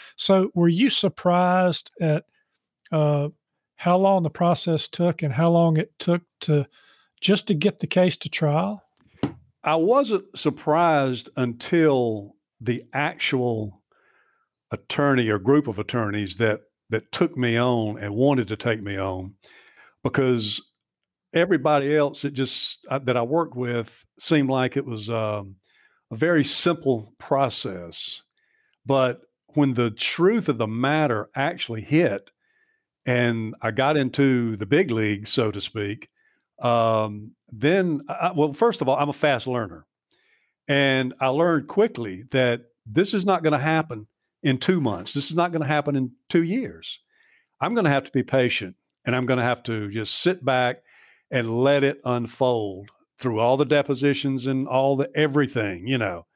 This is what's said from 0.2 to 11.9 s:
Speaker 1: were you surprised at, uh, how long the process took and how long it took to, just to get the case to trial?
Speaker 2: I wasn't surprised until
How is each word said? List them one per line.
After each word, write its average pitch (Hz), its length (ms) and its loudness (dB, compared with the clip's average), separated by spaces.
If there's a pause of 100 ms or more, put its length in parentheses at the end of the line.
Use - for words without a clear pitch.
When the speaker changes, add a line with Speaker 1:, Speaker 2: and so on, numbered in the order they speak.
Speaker 1:
were 170 140 4
you 196 200 4
surprised 180 1040 0 (100)
at, 156 240 0 (680)
uh, 147 380 0 (460)
how 180 220 2
long 190 260 4
the 151 80 -2
process 170 560 0
took - 340 -2
and 147 120 -2
how 165 180 4
long 165 260 4
it - 220 -2
took 175 220 0 (200)
to, 147 240 2 (560)
just - 260 2
to 208 60 0
get 185 260 0
the - 80 -4
case 180 300 2
to - 120 -12
trial? 175 520 -2 (840)
Speaker 2:
I 156 120 2
wasn't 214 500 2 (120)
surprised 147 1000 2
until 123 1000 0 (260)